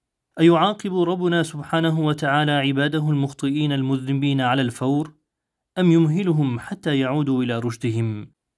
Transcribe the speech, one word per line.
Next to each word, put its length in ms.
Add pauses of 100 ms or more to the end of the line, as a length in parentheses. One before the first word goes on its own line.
(400)
أيعاقب 600
ربنا 440
سبحانه 560
وتعالى 520
عباده 580
المخطئين 600
المذنبين 720
على 200
الفور، 520 (640)
أم 140
يمهلهم 680
حتى 400
يعودوا 440
إلى 160
رشدهم 720 (260)